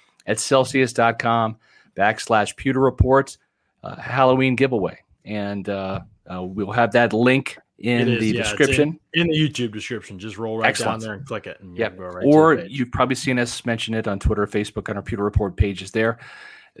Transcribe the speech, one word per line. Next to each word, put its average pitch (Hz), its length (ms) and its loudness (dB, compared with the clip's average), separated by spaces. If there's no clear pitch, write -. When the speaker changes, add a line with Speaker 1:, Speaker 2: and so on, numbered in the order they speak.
Speaker 1:
at 107 120 -2
celsius 131 560 2
dot 117 240 2
com 117 380 0
backslash 107 600 0
pewter 131 240 -2
report, 131 560 2
uh, - 140 -12
Halloween 127 600 2
giveaway. 117 420 0
And, 101 420 -6
uh, 95 320 -6
uh, 90 100 -8
we'll 95 300 -6
have 117 200 2
that 120 200 4
link 127 460 2
in 120 240 0
Speaker 2:
It 120 60 2
is, 120 120 0
Speaker 1:
the 113 60 0
Speaker 2:
yeah, 117 140 0
it's 110 120 -2
in, 104 40 -6
Speaker 1:
description. 147 440 2
Speaker 2:
in 170 160 0
the 156 100 0
YouTube 123 360 -2
description. 104 440 -12
Just 98 200 -14
roll 110 200 -6
right 113 100 2
Speaker 1:
Excellent. 113 240 -2
Speaker 2:
down 110 80 -6
there 110 180 -10
and - 80 -14
click 107 200 -8
it, 82 140 -16
and 92 160 -20
you'll 95 40 -4
Speaker 1:
Yep. 98 180 -4
Speaker 2:
go 92 60 -14
right 90 180 -10
to 123 60 2
Speaker 1:
Or 156 280 8
Speaker 2:
the - 60 -2
page. - 160 -14
Speaker 1:
you've 123 140 -4
probably 127 240 0
seen 127 220 -2
us - 280 -4
mention 113 260 -4
it 113 160 -4
on 101 100 -4
Twitter, 101 280 0
Facebook, 104 420 -4
on 104 80 -4
our 101 60 -8
Pewter 101 220 -4
Report 101 340 -2
pages 95 320 -2
there. 113 280 0